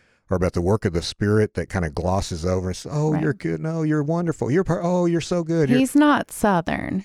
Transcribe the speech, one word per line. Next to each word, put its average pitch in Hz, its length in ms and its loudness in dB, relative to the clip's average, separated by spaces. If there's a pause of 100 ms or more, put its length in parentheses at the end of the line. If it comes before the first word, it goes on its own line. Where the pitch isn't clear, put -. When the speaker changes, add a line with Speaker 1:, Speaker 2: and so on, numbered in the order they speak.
(300)
Speaker 1:
or 92 80 0
about 87 160 0
the 90 80 -2
work 98 240 0
of 92 80 0
the 82 80 0
Spirit 107 540 0
that 85 120 -4
kinda 85 220 -2
glosses 87 560 -4
over 92 240 0
and 90 80 -4
says, - 180 -12
"Oh, 151 160 0
Speaker 2:
Right. 156 100 0
Speaker 1:
you're 151 120 0
good. 165 260 -4
No, 160 240 -4
you're 151 180 0
wonderful. 160 480 -2
You're 175 140 2
per-, - 180 -2
oh, 175 240 0
you're 170 140 2
so 175 240 -2
good." 160 260 2
You're 247 100 6
Speaker 2:
He's 262 140 2
not 294 380 4
Southern. 185 720 0